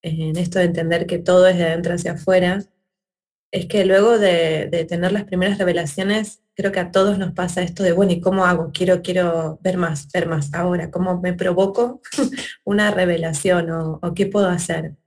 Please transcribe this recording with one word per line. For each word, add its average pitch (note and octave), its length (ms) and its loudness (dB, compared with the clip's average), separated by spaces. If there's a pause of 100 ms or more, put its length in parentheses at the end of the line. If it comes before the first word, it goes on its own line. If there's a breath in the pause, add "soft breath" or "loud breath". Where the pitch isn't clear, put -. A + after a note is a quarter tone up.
en D#3+ 360 -4
esto F3+ 220 -2
de F3+ 60 4
entender E3 420 0
que F3 120 -4
todo F3+ 280 6
es F3+ 100 4
de F3+ 80 2
adentro E3+ 280 -2
hacia F3 200 -4
afuera, F#3 480 2 (880)
es F3 160 -4
que G3 180 2
luego G3+ 340 6
de, E3 500 2
de E3+ 160 -2
tener F3 280 -2
las G#3 100 -2
primeras F#3+ 340 -2
revelaciones, F#3+ 840 -2 (140)
creo G3 180 -2
que F#3 80 -2
a F3 100 -8
todos G3 260 2
nos F#3+ 160 -4
pasa F3+ 300 -4
esto F3 200 -6
de, F3 100 2
"Bueno, F#3+ 180 2
¿y F3 80 0
cómo F#3 260 2
hago? E3 280 0
Quiero, F3+ 280 0
quiero E3+ 600 -2
ver F#3 160 -2
más, E3 340 -4
ver E3 160 -2
más D3 260 -4
ahora. E3+ 380 -2
¿Cómo F3+ 300 -2
me F3+ 120 -2
provoco F#3 680 0 (100)
<laughs> - 540 -4
una G#3 260 2
revelación E3+ 800 0
o, D#3+ 300 -4
o F3 120 -4
qué F#3+ 120 0
puedo G3 240 2
hacer?". E3 460 -4 (120)